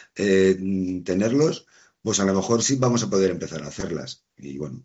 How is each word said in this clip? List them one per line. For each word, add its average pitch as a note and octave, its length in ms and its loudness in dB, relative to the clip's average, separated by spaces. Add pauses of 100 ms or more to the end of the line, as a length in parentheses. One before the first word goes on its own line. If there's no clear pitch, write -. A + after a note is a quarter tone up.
(160)
eh, F#2+ 440 4
mm, F#2 440 -2
tenerlos, A2 640 0 (360)
pues G#2 160 0
a G2+ 60 2
lo G2 100 2
mejor A2+ 280 0
sí C3+ 140 0
vamos A#2+ 260 2
a G2+ 60 -4
poder F#2+ 220 2
empezar D#2+ 320 -8
a C#2+ 40 -12
hacerlas. D#2+ 580 -8 (120)
Y C#2 200 -14
bueno, C2 280 -10